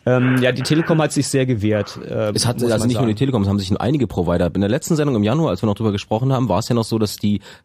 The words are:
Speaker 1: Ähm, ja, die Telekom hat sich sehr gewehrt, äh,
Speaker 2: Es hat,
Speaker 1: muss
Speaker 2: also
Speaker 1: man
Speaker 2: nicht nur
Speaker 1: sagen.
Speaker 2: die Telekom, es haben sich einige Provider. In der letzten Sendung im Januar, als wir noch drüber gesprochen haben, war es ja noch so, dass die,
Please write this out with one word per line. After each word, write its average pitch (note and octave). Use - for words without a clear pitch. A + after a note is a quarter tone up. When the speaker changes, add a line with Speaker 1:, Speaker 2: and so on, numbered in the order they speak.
Speaker 1:
Ähm, B2+
ja, B2
die A#2+
Telekom D#3+
hat D3+
sich C#3+
sehr C3
gewehrt, G#2+
äh, A2+
Speaker 2:
Es A2+
hat, A#2
Speaker 1:
muss A#2
Speaker 2:
also A2
Speaker 1:
man A#2
Speaker 2:
nicht B2
nur C3
Speaker 1:
sagen. A#2
Speaker 2:
die G#2+
Telekom, B2
es G2
haben G2+
sich F#2+
einige B2+
Provider. F2
In F#2
der G2+
letzten D#3
Sendung C#3+
im G#2
Januar, C3
als F#2
wir A2+
noch G#2
drüber A2
gesprochen B2+
haben, B2
war F2+
es A2
ja B2+
noch A#2
so, A2+
dass G#2+
die, G#2